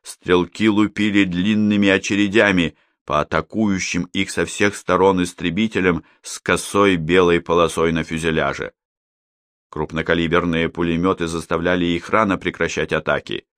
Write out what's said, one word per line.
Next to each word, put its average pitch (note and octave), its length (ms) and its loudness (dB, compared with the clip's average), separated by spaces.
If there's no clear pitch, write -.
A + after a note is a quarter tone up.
Стрелки F2+ 640 0
лупили G#2 560 2
длинными G2+ 640 0
очередями G2 880 2
по D2+ 160 -2
атакующим F2+ 880 -2
их G2 200 -4
со F2 140 -2
всех G2+ 300 -2
сторон F#2 480 2
истребителям F2+ 800 -2
с - 180 -16
косой G2 580 2
белой E2+ 420 4
полосой E2 540 0
на D#2+ 100 -2
фюзеляже. D#2 680 -4
Крупнокалиберные E2 960 0
пулеметы E2+ 560 -2
заставляли E2+ 600 -2
их F2 260 -2
рано G2 260 2
прекращать E2 560 -4
атаки D2+ 540 -4